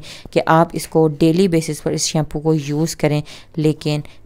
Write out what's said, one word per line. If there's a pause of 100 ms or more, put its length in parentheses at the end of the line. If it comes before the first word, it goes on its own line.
(320)
कि
आप
इसको
डेली
बेसिस
पर
इस
शैम्पू
को
यूज़
करें, (360)
लेकिन (240)